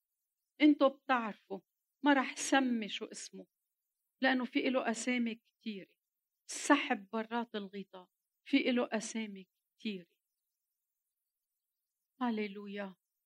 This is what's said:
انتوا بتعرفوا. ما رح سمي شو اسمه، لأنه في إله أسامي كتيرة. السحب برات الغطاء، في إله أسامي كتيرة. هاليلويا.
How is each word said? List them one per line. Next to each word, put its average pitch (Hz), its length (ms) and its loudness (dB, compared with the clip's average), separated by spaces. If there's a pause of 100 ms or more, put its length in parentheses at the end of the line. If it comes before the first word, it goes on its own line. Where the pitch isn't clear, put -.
(600)
انتوا 285 280 8
بتعرفوا. 226 720 -4 (440)
ما 285 80 8
رح 262 240 2
سمي 240 520 2
شو - 160 -10
اسمه، - 420 -16 (760)
لأنه 254 220 2
في 269 240 -2
إله 247 220 0
أسامي 233 440 -2
كتيرة. - 560 -14 (600)
السحب 247 640 0
برات 226 440 -6
الغطاء، 190 520 -12 (400)
في 269 220 2
إله 240 220 0
أسامي 214 540 -6 (320)
كتيرة. 196 280 -8 (2250)
هاليلويا. 202 720 -4 (320)